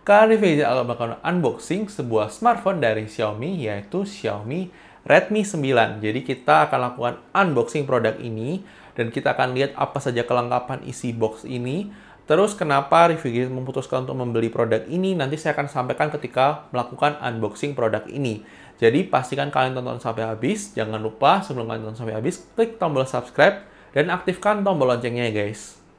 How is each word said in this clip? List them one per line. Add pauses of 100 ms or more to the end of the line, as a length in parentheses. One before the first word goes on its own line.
Kali
ini
Review
Gadget
akan
melakukan
unboxing
sebuah
smartphone
dari
Xiaomi,
yaitu
Xiaomi (320)
Redmi
sembilan.
Jadi,
kita
akan
lakukan (160)
unboxing
produk
ini, (320)
dan
kita
akan
lihat
apa
saja
kelengkapan
isi
box
ini. (320)
Terus,
kenapa
Review
Gadget
memutuskan
untuk
membeli
produk
ini,
nanti
saya
akan
sampaikan
ketika
melakukan
unboxing
produk
ini. (400)
Jadi,
pastikan
kalian
tonton
sampai
habis.
Jangan
lupa,
sebelum
kalian
tonton
sampai
habis, (160)
klik
tombol
subscribe (320)
dan
aktifkan
tombol
loncengnya
ya,
guys. (140)